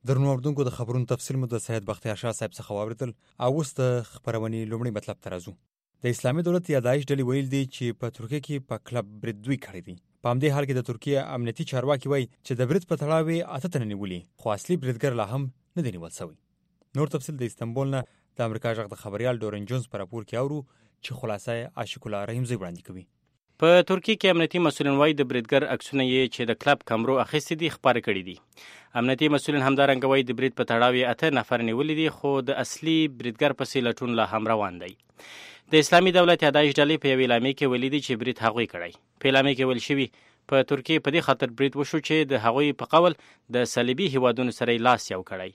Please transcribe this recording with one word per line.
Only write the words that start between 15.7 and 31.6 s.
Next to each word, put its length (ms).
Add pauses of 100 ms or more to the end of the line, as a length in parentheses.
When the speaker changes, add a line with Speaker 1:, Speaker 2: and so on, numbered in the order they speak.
Speaker 1:
نه 80
دی 100
نیول 220
سوی. 180 (640)
نور 160
تفصیل 240
د 120
استنبول 420
نه 100 (320)
د 120
امریکا 280
غږ 160
د 100
خبریال 400
ډورن 300
جونز 180
په 140
راپور 240
کې 60 (100)
اورو، 180 (400)
چې 200
خلاصه 340
یې 260
عاشق 260
الله 220
رحیمزی 240
وړاندې 320
کوي. 180 (580)
Speaker 2:
په 260
ترکیه 320
کې 140
امنیتي 240 (100)
مسؤلین 320
وایي 180
د 100
بریدګر 340 (100)
عکسونه 340
یې 260
چې 160
د 140
کلب 260
کمرو 320
اخیستي 400
دي، 140
خپاره 320
کړي 200
دي. 80 (680)
امنیتي 340
مسؤلین 320
همدارنګه 440
وایي 160
د 120
برید 200
په 120
تړاو 280
یې 140
اته 260
نفر 300